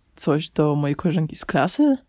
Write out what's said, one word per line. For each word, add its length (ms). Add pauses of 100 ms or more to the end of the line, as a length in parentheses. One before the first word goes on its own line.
(160)
coś 340
do 260
mojej 200
koleżanki 400
z 100
klasy, 520 (120)